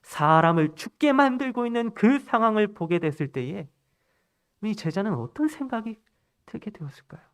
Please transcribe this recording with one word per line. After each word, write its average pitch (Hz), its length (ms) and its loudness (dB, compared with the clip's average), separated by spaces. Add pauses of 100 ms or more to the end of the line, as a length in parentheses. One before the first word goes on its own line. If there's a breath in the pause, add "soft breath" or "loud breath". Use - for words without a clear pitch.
사람을 160 720 2
죽게 - 360 0
만들고 254 540 0
있는 233 280 -4
그 262 260 4
상황을 220 540 0
보게 170 240 -2
됐을 147 340 -4
때에 143 360 -8 (960)
이 208 140 -4
제자는 190 380 -2
어떤 196 340 -4
생각이 233 500 -8 (480)
들게 - 240 -12
되었을까요? - 520 -18 (120)